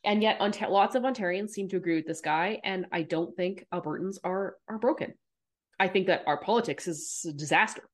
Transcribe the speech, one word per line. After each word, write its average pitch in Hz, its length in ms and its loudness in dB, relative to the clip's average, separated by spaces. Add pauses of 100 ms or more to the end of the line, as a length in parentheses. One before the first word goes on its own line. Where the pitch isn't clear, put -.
And 208 180 2
yet, 214 180 4
Ont-, 208 300 0
lots 202 260 4
of 247 80 2
Ontarians 208 460 -2
seem 196 180 -6
to 190 80 -2
agree 170 200 0
with 156 100 -2
this 160 140 -6
guy, 170 440 0
and 185 280 -2
I 170 100 0
don't 165 340 -2
think 185 360 -2
Albertans 175 520 -4
are, 185 320 -2 (120)
are 220 100 -8
broken. - 360 0 (640)
I 190 100 4
think 190 200 2
that 170 180 2
our 147 140 2
politics 190 480 0
is - 400 -6
a 151 40 -6
disaster, 156 600 2